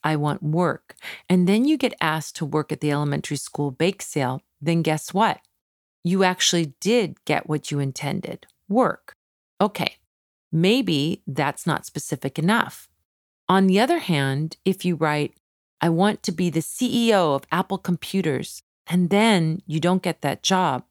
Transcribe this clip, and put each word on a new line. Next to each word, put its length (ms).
"I 120
want 280
work," 520
and 220
then 160
you 100
get 240
asked 360
to 100
work 260
at 100
the 100
elementary 460
school 340
bake 320
sale, 400
then 220
guess 280
what? 300
You 200
actually 580
did 440
get 240
what 220
you 80
intended, 680
work. 460
Okay, 380
maybe 760
that's 400
not 200
specific 520
enough. 520
On 200
the 120
other 200
hand, 680
if 180
you 140
write, 360
"I 80
want 360
to 100
be 160
the 120
C 460
E 60
O 220
of 180
Apple 240
Computers," 840
and 240
then 560
you 140
don't 240
get 180
that 220
job 480